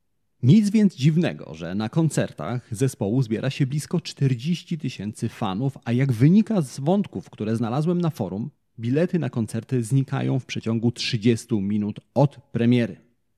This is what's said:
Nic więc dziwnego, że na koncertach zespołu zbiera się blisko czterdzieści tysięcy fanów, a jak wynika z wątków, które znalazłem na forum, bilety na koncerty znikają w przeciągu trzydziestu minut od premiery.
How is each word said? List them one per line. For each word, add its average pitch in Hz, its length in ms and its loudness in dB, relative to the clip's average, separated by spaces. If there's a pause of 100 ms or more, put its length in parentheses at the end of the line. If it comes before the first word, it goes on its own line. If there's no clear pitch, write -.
(440)
Nic 202 260 6
więc 208 260 4
dziwnego, 135 580 0
że 82 220 -8
na 110 140 -2
koncertach 120 840 -2
zespołu 120 460 0
zbiera 113 280 -2
się 135 180 -2
blisko 151 340 -4
czterdzieści 139 760 -4
tysięcy 110 520 -8
fanów, 113 560 -4
a 117 60 -4
jak 131 200 0
wynika 175 500 4
z - 180 -8
wątków, 160 500 -2
które 110 260 -4
znalazłem 147 460 -2
na 170 80 0
forum, 107 400 -6 (300)
bilety 147 400 0
na 135 100 -2
koncerty 117 540 -2
znikają 131 560 0
w - 60 -8
przeciągu 117 460 -2
trzydziestu 113 720 0
minut 104 380 -2 (140)
od 143 220 4 (160)
premiery. 117 460 2 (400)